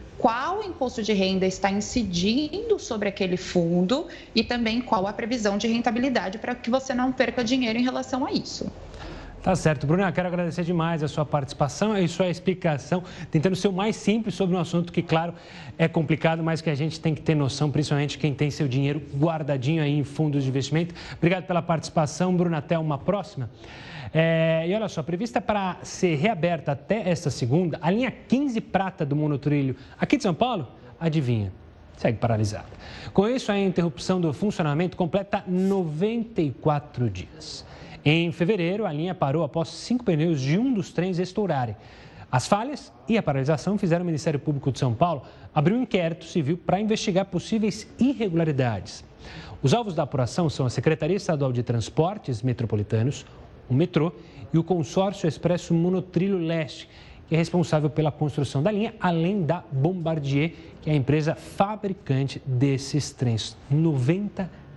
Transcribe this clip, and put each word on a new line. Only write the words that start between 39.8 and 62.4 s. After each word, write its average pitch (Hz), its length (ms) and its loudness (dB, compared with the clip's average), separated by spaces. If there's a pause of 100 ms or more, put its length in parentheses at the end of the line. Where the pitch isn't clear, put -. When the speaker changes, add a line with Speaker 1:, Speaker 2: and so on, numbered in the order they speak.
Speaker 2:
pneus 160 380 2
de 147 180 2
um 262 140 2
dos 196 180 -2
trens 175 280 -2
estourarem. 165 540 -2 (560)
As 131 160 2
falhas 240 460 0 (160)
e 226 100 4
a 185 60 2
paralisação 151 540 0
fizeram 175 260 2
o - 20 -2
Ministério 156 360 0
Público 139 320 0
de - 60 -8
São 123 140 2
Paulo 156 280 2 (340)
abrir 156 180 4
um 254 100 2
inquérito 165 420 0
civil 170 320 0
pra 180 240 0
investigar 202 460 2
possíveis 208 600 -2 (100)
irregularidades. 165 1080 0 (560)
Os 139 120 4
alvos 214 220 2
da 156 80 2
apuração 135 460 0
são 131 160 0
a 120 40 2
Secretaria 156 460 2
Estadual 139 380 0
de 120 100 0
Transportes 127 800 -2
Metropolitanos, 113 840 0 (440)
o 123 40 0
metrô 170 380 2 (400)
e 160 60 4
o 165 80 2
Consórcio 185 600 0
Expresso 175 480 0
Monotrilho 185 640 2
Leste, 165 520 -4 (400)
que 160 60 0
é - 20 4
responsável 156 520 2
pela 156 220 0
construção 143 500 -2
da 190 80 2
linha, 220 300 0
além 175 440 2
da 160 280 -2
Bombardier, 156 800 0 (280)
que 156 80 -4
é 151 40 2
a 151 40 6
empresa 147 380 2
fabricante 190 1080 -2